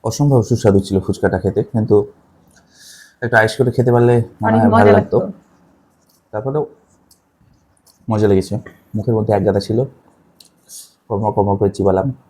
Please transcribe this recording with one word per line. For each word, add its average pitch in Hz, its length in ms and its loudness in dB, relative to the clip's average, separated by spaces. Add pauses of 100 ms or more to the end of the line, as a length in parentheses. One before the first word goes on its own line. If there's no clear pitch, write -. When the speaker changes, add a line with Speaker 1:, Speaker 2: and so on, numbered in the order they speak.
Speaker 1:
অসম্ভব 131 380 0
সুস্বাদু 101 380 2
ছিল 98 200 -2
ফুচকাটা 98 380 -4
খেতে, 98 240 -2
কিন্তু 104 500 -2 (1080)
একটু 117 140 -2
আইস 110 200 2
করে 120 140 0
খেতে 120 220 0
পারলে 120 240 4
মনে 113 300 -4
Speaker 2:
অনেক 110 140 2
Speaker 1:
হয় 117 80 4
Speaker 2:
মজা 113 100 4
Speaker 1:
ভালো 104 140 6
লাগতো। 104 280 2
Speaker 2:
লাগতো। - 180 -8 (920)
Speaker 1:
তারপরেও 135 360 -6 (1400)
মজা 107 180 2
লেগেছে, 98 300 0 (360)
মুখের 110 200 -2
মধ্যে 107 200 0
এক 98 120 0
গাদা 98 140 0
ছিল, 113 240 -4 (1200)
কমর 104 240 -4
কমর 101 240 0
করে 98 140 0
চিবালাম 95 400 0 (200)